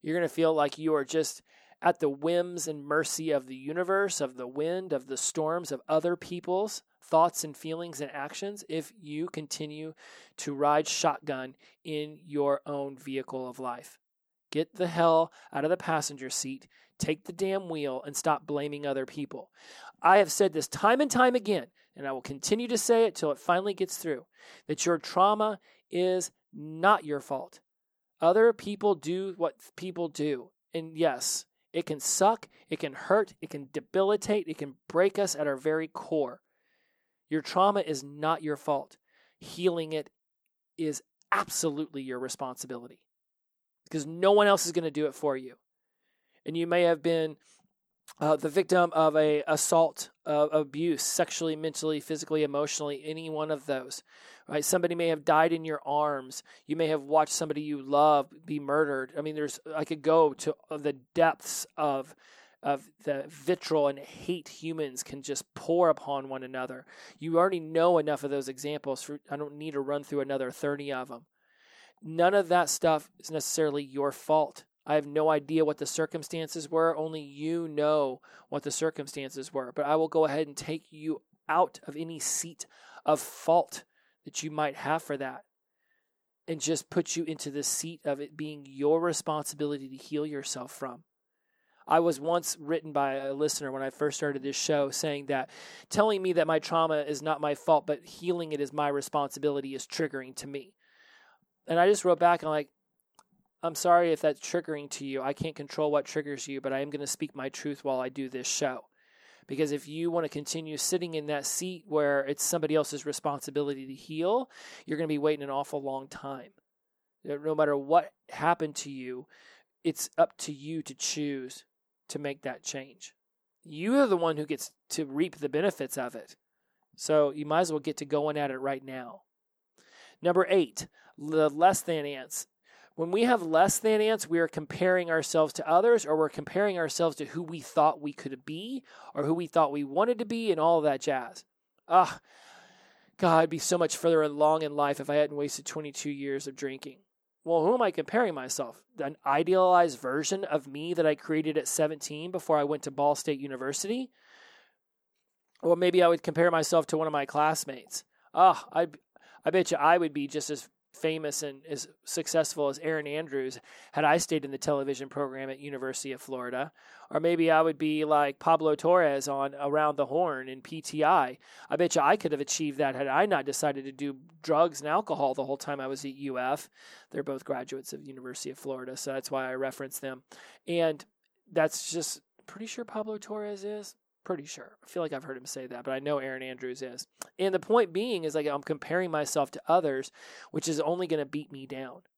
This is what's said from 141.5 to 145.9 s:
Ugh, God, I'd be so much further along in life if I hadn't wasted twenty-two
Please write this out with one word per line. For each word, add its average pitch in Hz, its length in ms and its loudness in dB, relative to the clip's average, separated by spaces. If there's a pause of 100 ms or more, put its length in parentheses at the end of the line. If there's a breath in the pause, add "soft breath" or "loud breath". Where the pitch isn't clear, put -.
Ugh, 170 320 6 (960 loud breath)
God, 165 200 6
I'd 160 140 6
be 165 80 -6
so - 180 0
much 170 200 0
further 165 260 4
along 151 400 4
in 147 120 -6
life 143 240 0
if 143 120 -6
I 147 40 0
hadn't 147 220 2
wasted 143 280 -6
twenty-two 147 440 -8